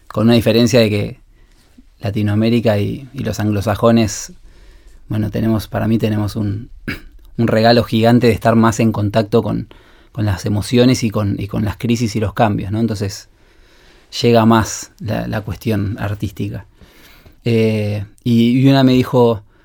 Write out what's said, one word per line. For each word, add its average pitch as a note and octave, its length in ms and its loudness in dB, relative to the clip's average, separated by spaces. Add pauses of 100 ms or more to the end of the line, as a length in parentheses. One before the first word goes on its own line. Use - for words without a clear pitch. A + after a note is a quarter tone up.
con - 160 -2
una A#2 100 6
diferencia A#2 460 4
de G#2+ 100 2
que G#2+ 300 -4 (800)
Latinoamérica G#2+ 800 0
y, G#2 360 -6
y C#3 60 -10
los A2 200 -6
anglosajones, G#2+ 920 0 (760)
bueno, G#2+ 220 -4
tenemos, A2 360 -2
para G#2+ 220 -4
mí A2+ 100 2
tenemos G#2+ 380 -4
un, G#2+ 340 -6 (160)
<clears throat> - 520 -14
un A2+ 100 0
regalo A2+ 360 2
gigante A#2 420 2
de A2+ 80 4
estar A2+ 200 0
más A2+ 260 2
en A2+ 120 2
contacto G#2+ 500 0
con, A2 260 -6 (440)
con G#2+ 140 -4
las G2 180 -4
emociones A#2+ 600 2
y A2 60 -2
con, G2+ 280 -2
y G#2+ 100 -6
con A2+ 160 -4
las G#2 140 -6
crisis A#2 360 -2
y A2+ 60 -4
los G2+ 140 -4
cambios, G#2+ 360 0
¿no? G#2+ 100 -4
Entonces G#2 500 -6 (920)
llega A#2 240 4
más A2+ 560 2
la, A#2 260 -6
la A2+ 140 -6
cuestión G#2 580 -6
artística. G#2 680 -8 (760)
Eh, A2 600 0 (200)
y, A#2+ 360 2
y C3+ 80 4
una C3+ 160 4
me C3 80 4
dijo, B2 500 2 (220)